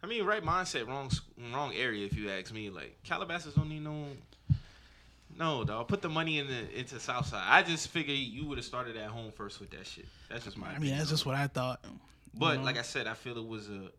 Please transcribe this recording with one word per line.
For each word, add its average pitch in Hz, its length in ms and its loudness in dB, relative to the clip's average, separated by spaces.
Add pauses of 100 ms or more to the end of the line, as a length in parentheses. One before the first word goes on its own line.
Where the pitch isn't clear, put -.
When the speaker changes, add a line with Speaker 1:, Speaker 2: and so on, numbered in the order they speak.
Speaker 1:
I 170 60 -6
mean, 220 160 0
right 208 200 4
mindset, 165 440 2
wrong 135 180 -2
s-, - 140 0 (340)
wrong 139 200 0
area, 107 300 2
if 101 120 -2
you 107 120 -2
ask 95 240 -4
me. 107 180 -6
Like, 78 340 -12
Calabasas 170 500 -2
don't 151 140 4
need 151 160 -6
no, 151 220 -4 (1300)
no, 156 260 2
dog. 110 240 -2
Put 196 140 2
the 180 60 -2
money 160 300 2
in 143 100 -2
the, 117 300 -4
into 123 220 -6
Southside. 127 460 -2
I 143 160 12
just 170 260 0
figure 143 260 0
you 135 320 -2
would've 127 180 -4
started 120 320 -4
at 107 120 -6
home 110 240 -6
first 101 280 -10
with 101 100 -12
that 90 160 -12
shit. - 200 -12 (220)
That's 120 160 -8
just 101 140 -10
my 92 80 -6
Speaker 2:
I - 40 -6
mean, - 80 -6
Speaker 1:
opinion 143 200 2
Speaker 2:
that's 151 120 2
Speaker 1:
on - 40 4
Speaker 2:
just 147 100 4
Speaker 1:
it. 143 40 0
Speaker 2:
what 131 80 2
I 143 100 4
thought. 127 380 -2 (500)
Speaker 1:
But 156 200 6
Speaker 2:
You 131 40 2
know? 135 60 0
Speaker 1:
like 123 140 2
I 120 40 -2
said, 120 240 -2
I 110 80 -2
feel 120 240 -6
it 113 80 -4
was 107 220 -6
a 98 300 -8